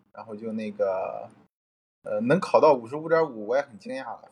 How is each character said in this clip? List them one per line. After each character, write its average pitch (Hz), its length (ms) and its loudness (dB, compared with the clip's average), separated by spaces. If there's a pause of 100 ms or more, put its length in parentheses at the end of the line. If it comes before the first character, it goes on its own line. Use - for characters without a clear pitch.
(120)
然 104 140 -16
后 110 100 -12
就 110 160 -8
那 107 180 -6
个， 92 600 -4 (720)
呃， 107 180 -4
能 135 180 4
考 - 220 2
到 151 140 8
五 117 120 -2
十 127 100 -10
五 160 120 -8
点 165 140 4
五， 110 260 -6
我 123 80 0
也 143 60 2
很 120 160 -20
惊 120 160 -14
讶 131 100 -8
了。 107 280 -14